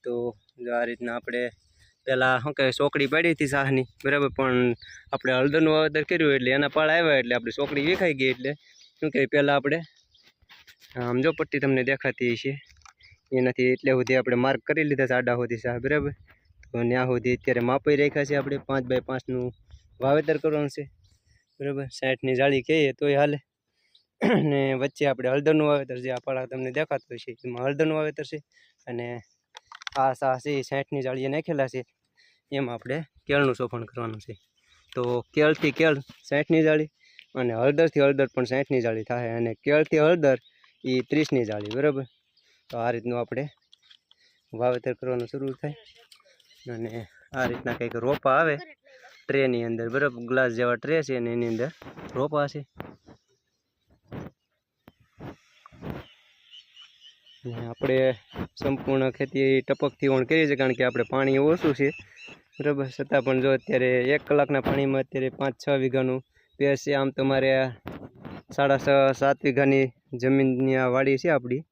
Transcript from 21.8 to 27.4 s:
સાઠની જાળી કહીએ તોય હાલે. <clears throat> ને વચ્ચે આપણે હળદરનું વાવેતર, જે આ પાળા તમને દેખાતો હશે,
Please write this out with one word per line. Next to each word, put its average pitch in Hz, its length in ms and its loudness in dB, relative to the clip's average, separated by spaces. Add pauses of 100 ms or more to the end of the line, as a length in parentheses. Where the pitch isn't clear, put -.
સાઠની 131 440 -2
જાળી 135 280 2
કહીએ 151 300 2
તોય 143 260 0
હાલે. 147 180 2 (840)
<clears throat> 170 280 2
ને 139 120 2 (140)
વચ્ચે 135 300 -2
આપણે 127 240 0
હળદરનું 151 380 4
વાવેતર, 135 300 0
જે 127 140 -8
આ 123 140 -4
પાળા 131 200 -4
તમને 127 260 -8
દેખાતો 143 440 -4
હશે, - 160 -14 (120)